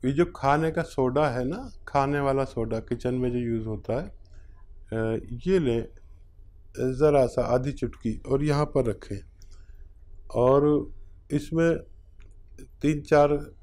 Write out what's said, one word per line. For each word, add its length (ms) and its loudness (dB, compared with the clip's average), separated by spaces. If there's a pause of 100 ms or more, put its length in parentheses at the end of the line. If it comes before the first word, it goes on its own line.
ये 60 2
जो 140 4 (100)
खाने 360 2
का 100 -2
सोडा 460 0
है 180 -2
ना, 260 -6 (160)
खाने 320 0
वाला 240 2
सोडा 360 -4
किचन 340 -4
में 180 0
जो 60 -2
यूज़ 300 -2
होता 340 -4
है, 60 -8 (880)
अ, 280 -2 (260)
ये 120 4
लें 280 0 (920)
ज़रा 460 4
सा, 160 -2
आधी 300 0
चुटकी, 580 -4
और 140 2
यहाँ 220 2
पर 200 0
रखें। 360 -6 (1120)
और 540 4 (420)
इसमें 460 0 (1040)
तीन 200 0
चार 280 6 (340)